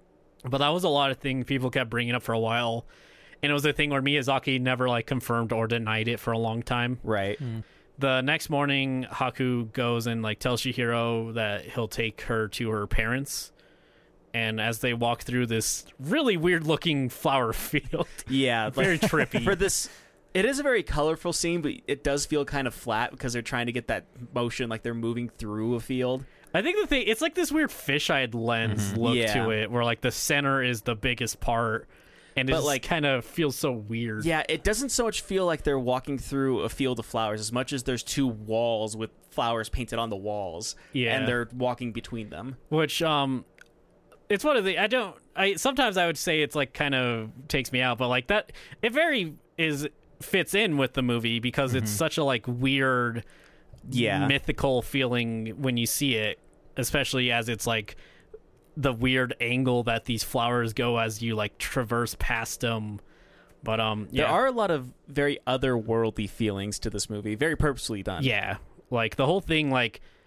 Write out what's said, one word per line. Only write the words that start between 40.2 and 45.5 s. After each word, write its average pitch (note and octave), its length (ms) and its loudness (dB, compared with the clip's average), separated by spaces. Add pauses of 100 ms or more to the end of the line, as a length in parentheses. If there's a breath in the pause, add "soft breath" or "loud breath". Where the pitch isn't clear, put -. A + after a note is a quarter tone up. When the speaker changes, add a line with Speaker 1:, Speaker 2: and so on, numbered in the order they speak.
Speaker 1:
Yeah. A#2+ 240 0
Speaker 2:
and - 120 0
they're A#2+ 240 0
walking B2 400 -2
between A2+ 380 -8
them. A#2+ 260 -10 (120)
Speaker 1:
Which, D#3 340 0
um, C#3 420 2 (840)
it's G3+ 160 2
one D4 120 4
of G#3 80 2
the, F#3 140 0
I G3 100 4
don't, G#3+ 280 -2 (200)
I, G3 180 4